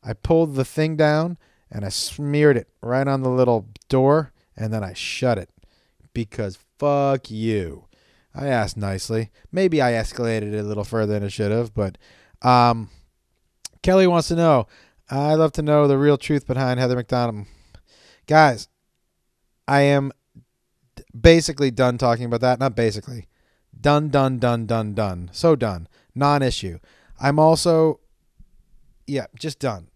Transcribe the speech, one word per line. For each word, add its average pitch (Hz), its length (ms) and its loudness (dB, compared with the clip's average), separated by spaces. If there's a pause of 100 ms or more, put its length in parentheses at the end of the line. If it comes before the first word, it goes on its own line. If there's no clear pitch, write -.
I 113 120 -12
pulled 165 420 0
the 135 80 0
thing 156 320 -4
down, 156 420 0 (320)
and 101 140 -10
I 95 60 -6
smeared 147 680 2
it 104 120 -6 (120)
right 127 260 -2
on 135 160 -2
the 131 80 0
little 123 380 2 (200)
door, 139 440 2 (240)
and 110 160 -6
then 110 100 -4
I 92 120 -10
shut - 440 -4
it. 92 120 -12 (640)
Because 107 460 -8 (200)
fuck 139 520 -2
you. 107 560 -4 (480)
I 139 140 -8
asked 120 280 -2
nicely. 107 540 -6 (220)
Maybe 175 280 0
I 123 120 2
escalated 113 600 -4
it 107 60 -6
a 104 40 -6
little 104 220 -6
further 107 280 -2
than 101 120 -2
I 101 40 -6
should 104 240 -4
have, 113 220 -4
but, 98 240 -4 (440)
um, 120 480 4 (920)
Kelly 185 240 4
wants 170 220 0
to 170 80 -2
know, 156 300 2 (420)
"I'd 147 260 0
love 156 180 2
to 160 100 -6
know 147 240 2
the 139 120 2
real 143 200 4
truth 143 280 -2
behind 127 340 -2
Heather 127 160 0
McDonald." 117 500 -4 (800)
Guys, 151 420 4 (1000)
I 143 140 4
am 139 300 2 (840)
d-, - 80 -20 (140)
basically 143 520 2
done 123 280 -2
talking 120 260 0
about 117 160 -4
that. 127 180 0
Not 131 160 -2
basically. 113 540 -4 (500)
Done, 147 300 2
done, 135 300 0
done, 117 280 -2
done, 110 280 -2
done. 92 380 -6
So 165 240 2
done. 98 320 -6 (260)
Non-issue. 131 640 -2 (420)
I'm 143 180 0
also, 160 600 2 (1080)
yeah, 139 200 -6 (120)
just 160 200 -10
done. 104 380 -8